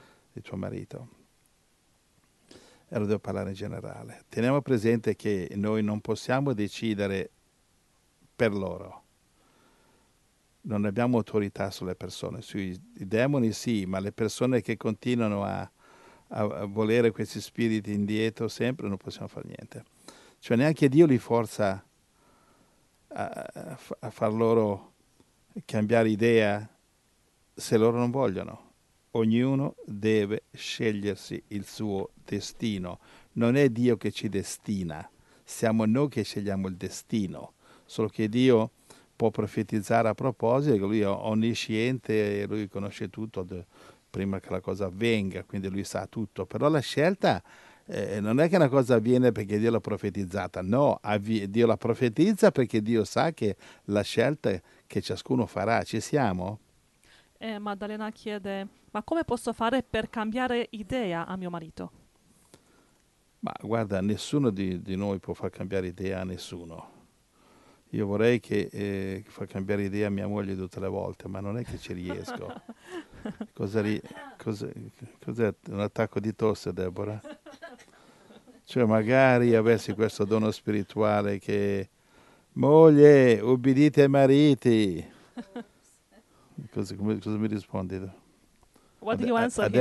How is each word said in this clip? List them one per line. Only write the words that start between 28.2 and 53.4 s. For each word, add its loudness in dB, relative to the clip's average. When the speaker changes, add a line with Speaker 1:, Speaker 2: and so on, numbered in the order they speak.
Speaker 1:
Ognuno 0
deve 0
scegliersi -6
il -8
suo -6
destino. -6
Non 2
è 6
Dio 2
che -4
ci -8
destina, -6
siamo 0
noi 2
che -4
scegliamo -4
il -6
destino. -6
Solo -4
che -2
Dio 4
può 2
profetizzare 0
a 0
proposito, 0
che 0
lui 0
è 2
onnisciente -2
e -4
lui -6
conosce -8
tutto -10
de-, -10
prima -4
che -12
la -4
cosa -4
avvenga, -2
quindi -8
lui -6
sa -6
tutto. -8
Però -2
la 2
scelta, 0
eh, -4
non 0
è 4
che 2
una 6
cosa 4
avviene 6
perché -2
Dio 4
l'ha 2
profetizzata, -4
no, 2
avvi-, -2
Dio 4
la 4
profetizza 2
perché 0
Dio 2
sa 0
che -2